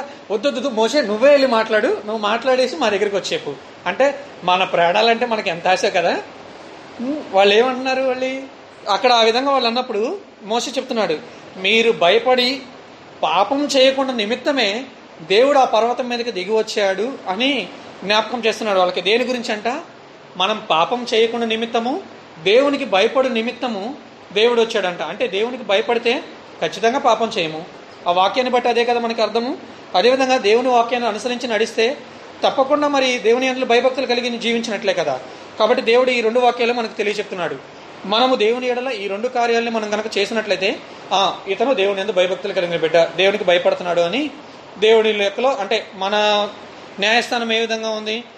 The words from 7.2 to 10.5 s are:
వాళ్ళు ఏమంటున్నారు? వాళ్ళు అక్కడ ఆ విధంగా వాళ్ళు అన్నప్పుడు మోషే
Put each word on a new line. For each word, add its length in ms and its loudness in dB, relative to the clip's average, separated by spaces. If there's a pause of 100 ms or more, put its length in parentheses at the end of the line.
వాళ్ళు 240 6
ఏమంటున్నారు? 460 0
వాళ్ళు 420 -4 (460)
అక్కడ 240 4
ఆ 80 6
విధంగా 300 2
వాళ్ళు 160 2
అన్నప్పుడు 500 -2 (260)
మోషే 280 -4